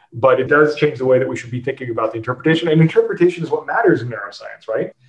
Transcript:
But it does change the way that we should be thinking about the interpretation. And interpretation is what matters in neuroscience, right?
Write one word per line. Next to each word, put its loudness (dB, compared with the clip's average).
But 2
it -2
does 4
change 0
the -6
way 4
that 0
we -6
should -12
be -6
thinking -8
about -4
the -10
interpretation. -2
And 4
interpretation 2
is -8
what -4
matters 2
in -8
neuroscience, -14
right? -6